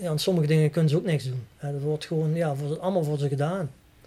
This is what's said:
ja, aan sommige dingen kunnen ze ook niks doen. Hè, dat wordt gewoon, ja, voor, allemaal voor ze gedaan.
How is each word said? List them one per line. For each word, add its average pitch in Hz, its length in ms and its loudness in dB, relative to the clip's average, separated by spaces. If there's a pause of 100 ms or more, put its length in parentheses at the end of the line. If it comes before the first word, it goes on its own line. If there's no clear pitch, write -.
ja, 180 80 -4
aan 151 100 0
sommige 170 280 2
dingen 156 240 4
kunnen 160 200 2
ze 143 60 4
ook 185 80 0
niks 160 200 0
doen. 127 220 -6 (100)
Hè, 143 160 -8
dat 139 80 -6
wordt 151 260 -2
gewoon, 156 280 0
ja, 160 200 0
voor, 143 260 -4
allemaal 180 240 0
voor 147 140 -2
ze 143 100 0
gedaan. 147 420 -2 (360)